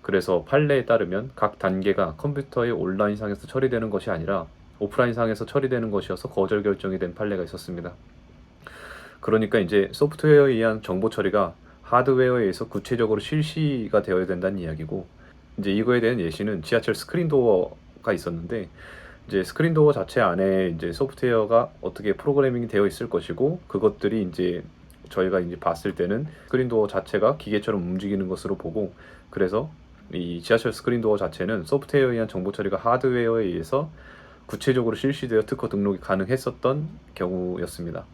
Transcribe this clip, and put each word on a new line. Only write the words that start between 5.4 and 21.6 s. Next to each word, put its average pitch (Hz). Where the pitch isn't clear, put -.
처리되는 127
것이어서 95
거절 101
결정이 98
된 87
판례가 101
있었습니다. 87
그러니까 110
이제 98
소프트웨어에 147
의한 113
정보 95
처리가 98
하드웨어에 127
의해서 101
구체적으로 110
실시가 143
되어야 92
된다는 95
이야기고, 80
이제 101
이거에 117
대한 113
예시는 87
지하철 113
스크린 -
도어가 113
있었는데, 85
이제 95
스크린 160
도어 151
자체 101
안에 95
이제 85
소프트웨어가 117